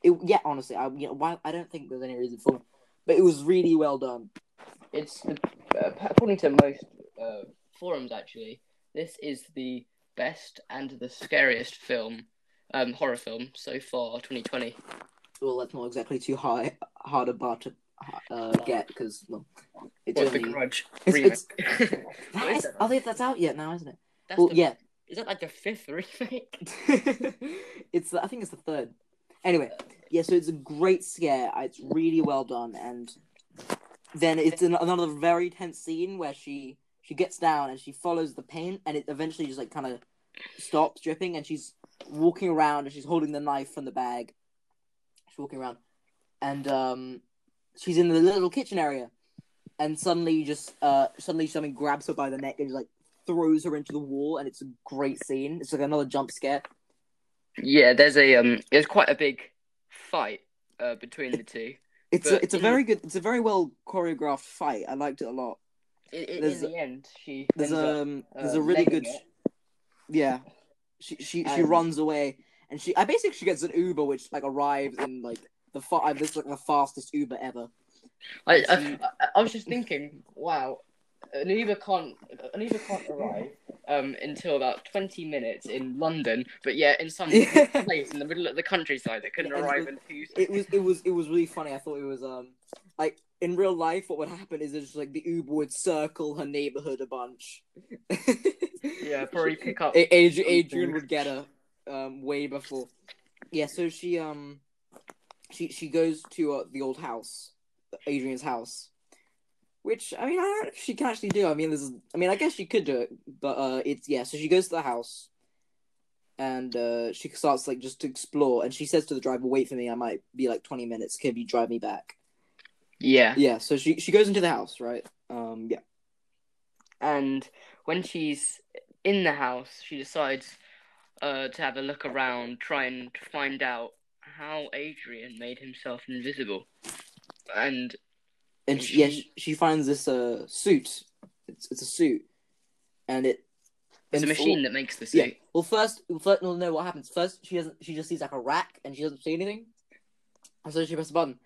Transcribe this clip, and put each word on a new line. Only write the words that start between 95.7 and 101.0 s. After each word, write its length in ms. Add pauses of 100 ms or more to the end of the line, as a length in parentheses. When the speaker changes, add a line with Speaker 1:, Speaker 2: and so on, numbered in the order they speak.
Speaker 1:
circle 600
her 100
neighborhood 560
a 60
bunch. 560 (460)
<laughs> 40 (880)
Speaker 2:
Yeah, 240
probably 320
pick 240
up 140
Speaker 1:
A-, 120
Adri-, 280
Speaker 2:
something. 120
Speaker 1:
Adrian 460
would 160